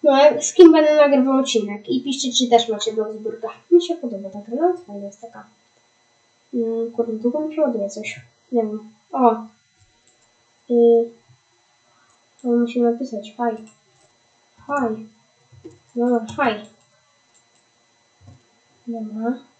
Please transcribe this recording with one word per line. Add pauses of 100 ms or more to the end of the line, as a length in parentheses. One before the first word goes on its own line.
no,
jak,
z
kim
będę
nagrywał
odcinek.
I
piszcie,
czy
też
macie
Bloxburga. (220)
Mi
się
podoba
ta
gra, (140)
fajna
jest
taka. (1080)
Mm,
kurde,
długo
mi
się
ładuje
coś. (300)
Nie
wiem. (220)
O! (1400)
Y, (1300)
to
musimy
napisać.
Hi. (1000)
Hi. (880)
Dobra,
hi. (2250)
Dobra. (260)